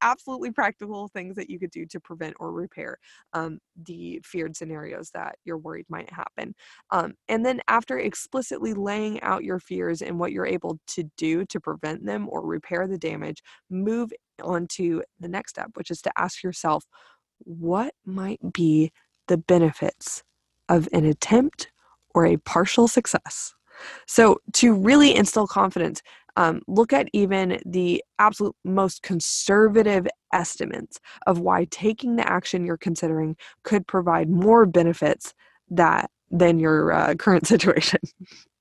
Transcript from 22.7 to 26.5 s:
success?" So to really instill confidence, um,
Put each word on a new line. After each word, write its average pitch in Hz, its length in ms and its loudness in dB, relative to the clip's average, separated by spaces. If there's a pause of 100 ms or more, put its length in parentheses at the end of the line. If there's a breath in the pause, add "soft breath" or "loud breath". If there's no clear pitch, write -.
success?" - 680 -4 (520 loud breath)
So 226 340 6 (140)
to 233 200 6
really 269 400 6
instill 208 320 2
confidence, 185 560 -2 (340 soft breath)
um, 165 300 2